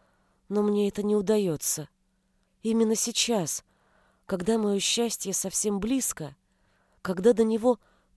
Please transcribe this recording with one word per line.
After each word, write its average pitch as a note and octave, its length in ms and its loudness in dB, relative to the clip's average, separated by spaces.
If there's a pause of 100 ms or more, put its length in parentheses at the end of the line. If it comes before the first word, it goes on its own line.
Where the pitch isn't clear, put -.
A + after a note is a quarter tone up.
(500)
но G#3 140 2
мне G#3 240 2
это G3+ 160 -4
не G#3 120 2
удаётся. F#3+ 720 0 (760)
Именно A3+ 320 2
сейчас, - 680 -2 (600)
когда F#3+ 320 -2
моё G3+ 220 0
счастье G#3 540 -2
совсем G3 460 -2
близко, G#3+ 560 -4 (680)
когда F#3+ 320 2
до A3 100 4
него A3 360 2 (380)